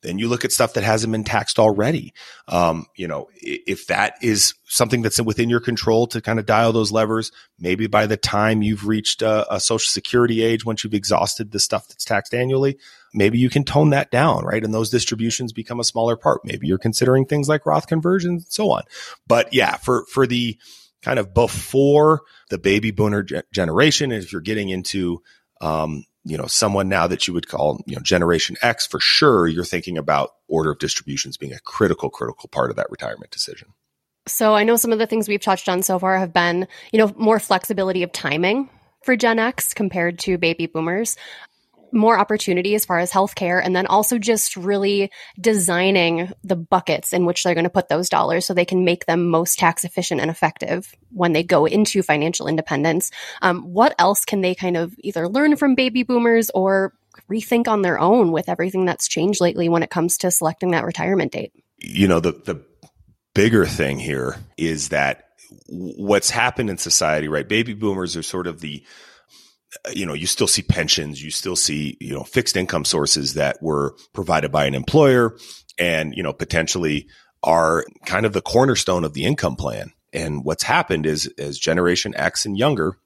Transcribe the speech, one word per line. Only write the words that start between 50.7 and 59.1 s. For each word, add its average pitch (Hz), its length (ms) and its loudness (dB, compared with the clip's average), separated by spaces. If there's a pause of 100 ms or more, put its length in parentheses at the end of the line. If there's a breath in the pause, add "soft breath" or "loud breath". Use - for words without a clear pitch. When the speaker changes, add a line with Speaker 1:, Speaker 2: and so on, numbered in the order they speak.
Speaker 2:
when 175 200 0
they 156 120 2
go 170 200 4
into 196 380 2
financial 151 460 -2
independence. 160 640 -2 (280 loud breath)
Um, 180 220 0
what 190 380 2
else 190 240 2
can 202 160 -2
they 180 140 0
kind 175 220 -2
of 170 220 -4
either 175 300 -4
learn 285 260 4
from 285 220 2
baby 254 260 0
boomers 233 480 2
or 190 420 0 (380)
rethink 233 380 0
on 208 140 2
their 175 180 0
own 185 320 4
with 151 160 -2
everything 185 360 -2
that's - 240 -2
changed 190 320 -2